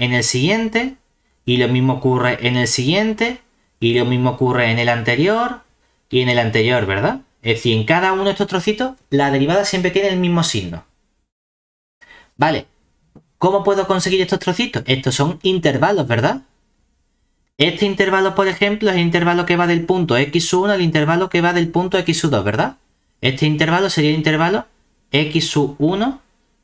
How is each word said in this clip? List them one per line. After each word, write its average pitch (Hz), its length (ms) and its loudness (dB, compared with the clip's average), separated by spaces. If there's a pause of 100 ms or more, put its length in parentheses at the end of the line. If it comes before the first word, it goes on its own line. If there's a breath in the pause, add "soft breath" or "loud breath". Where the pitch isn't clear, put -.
en 123 100 0
el 123 100 2
siguiente, 226 720 -2 (500)
y 123 120 2
lo 123 120 2
mismo 127 240 2
ocurre 123 520 0
en 123 120 0
el 123 100 0
siguiente, 214 720 -2 (400)
y 117 180 0
lo 123 80 2
mismo 127 260 0
ocurre 123 400 0
en 117 80 0
el 120 100 0
anterior, 156 720 0 (480)
y 127 120 0
en 127 80 0
el 120 100 2
anterior, 113 460 0
¿verdad? 110 360 -2 (200)
Es 113 160 -2
decir, 113 200 0
en 110 80 -2
cada 180 260 2
uno 190 140 -2
de 202 60 0
estos 202 160 -2
trocitos, 214 480 -2 (140)
la 139 220 2
derivada 151 340 2
siempre 185 260 -2
tiene 196 180 0
el 185 80 -2
mismo 175 260 2
signo. 87 400 -6 (1500 loud breath)
Vale. 147 300 0 (720)
¿Cómo 190 260 2
puedo 196 240 2
conseguir 185 340 0
estos 180 180 0
trocitos? 185 480 -4
Estos 131 280 0
son 151 280 -2
intervalos, 185 640 2
¿verdad? 143 360 0 (1120)
Este 170 280 0
intervalo, 190 500 0
por 196 120 2
ejemplo, 208 420 0
es 185 60 0
el 175 60 2
intervalo 175 440 2
que 175 100 0
va 175 120 2
del 165 180 0
punto 170 320 0
X 143 360 0
uno 196 200 2
al 190 80 0
intervalo 165 480 0
que 175 120 0
va 175 120 2
del 170 160 0
punto 180 280 -2
X 170 280 -2
U 156 40 2
dos, 107 140 0
¿verdad? 123 340 -2 (440)
Este 131 240 0
intervalo 160 440 0
sería 151 200 0
el 156 80 0
intervalo 160 500 0 (440)
X 151 440 -2
U 143 240 -2
uno, 202 420 0 (420)